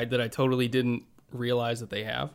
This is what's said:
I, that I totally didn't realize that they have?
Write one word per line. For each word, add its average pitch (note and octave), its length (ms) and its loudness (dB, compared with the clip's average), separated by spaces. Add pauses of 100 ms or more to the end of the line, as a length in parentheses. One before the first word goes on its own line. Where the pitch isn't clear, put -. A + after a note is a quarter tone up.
I, A#2+ 40 0
that A#2+ 160 0
I A#2 60 0
totally B2+ 400 2
didn't A#2+ 360 2 (280)
realize A#2+ 480 0
that A2+ 100 -12
they G2+ 140 -4
have? B2 320 -4